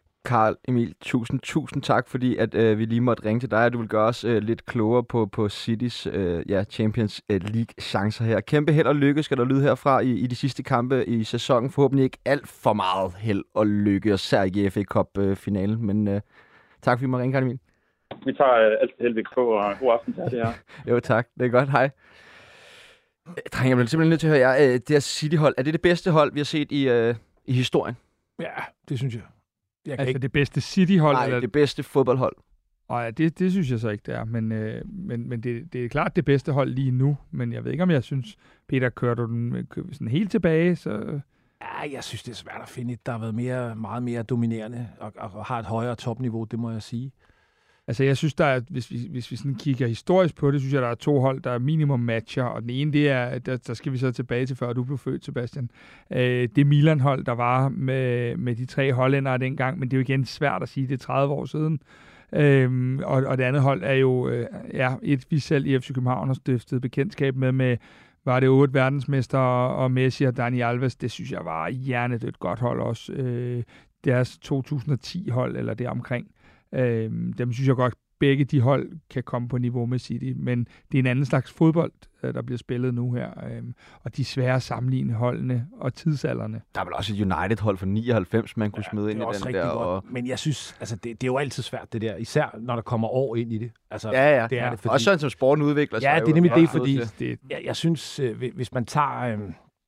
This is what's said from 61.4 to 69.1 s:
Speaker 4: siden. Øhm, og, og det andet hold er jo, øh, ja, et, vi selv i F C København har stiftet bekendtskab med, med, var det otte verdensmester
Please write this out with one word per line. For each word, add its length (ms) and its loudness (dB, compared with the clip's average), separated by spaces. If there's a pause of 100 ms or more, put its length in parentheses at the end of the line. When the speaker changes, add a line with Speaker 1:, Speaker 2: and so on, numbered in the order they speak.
Speaker 4:
siden. 340 -2 (540)
Øhm, 680 4
og, 280 0
og 100 0
det 60 0
andet 180 2
hold 220 2
er 100 0
jo, 360 4
øh, 160 -2 (280)
ja, 200 0 (100)
et, 260 0
vi 100 2
selv 260 0
i 140 2
F 40 -10
C 100 -10
København 340 -2
har 60 0
stiftet 480 -2
bekendtskab 540 -2
med, 160 0
med, 260 2 (480)
var 140 2
det 100 4
otte 240 6
verdensmester 640 0